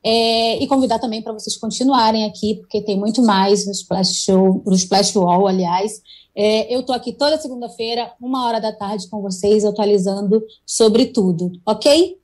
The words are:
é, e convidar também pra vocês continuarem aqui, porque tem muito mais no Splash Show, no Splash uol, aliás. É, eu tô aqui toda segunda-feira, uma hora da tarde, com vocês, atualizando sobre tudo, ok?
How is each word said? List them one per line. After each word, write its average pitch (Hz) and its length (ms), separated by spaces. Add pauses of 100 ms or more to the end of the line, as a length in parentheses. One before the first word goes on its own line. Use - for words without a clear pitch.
é, 226 560
e 277 60
convidar 254 320
também 220 240
pra 220 100
vocês 214 240
continuarem 226 680
aqui, 214 320
porque - 240
tem 202 180
muito 220 240
mais 196 440
no 202 60
Splash 190 420 (100)
Show, 190 420
no 190 80
Splash 190 420
uol, 185 300
aliás. 185 540 (340)
É, 220 400
eu 254 80
tô 254 100
aqui 247 200
toda 302 260
segunda-feira, 233 840
uma 254 260
hora 226 140
da 214 120
tarde, 202 360
com 208 140
vocês, 202 420
atualizando 202 760 (220)
sobre 226 420
tudo, 180 460 (120)
ok? 302 600